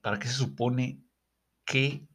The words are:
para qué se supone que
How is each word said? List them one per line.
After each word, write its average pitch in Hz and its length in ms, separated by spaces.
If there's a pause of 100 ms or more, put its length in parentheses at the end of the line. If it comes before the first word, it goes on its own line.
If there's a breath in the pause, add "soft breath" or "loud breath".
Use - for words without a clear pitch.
para 104 180
qué 123 100
se 123 60
supone 127 640 (640)
que 139 500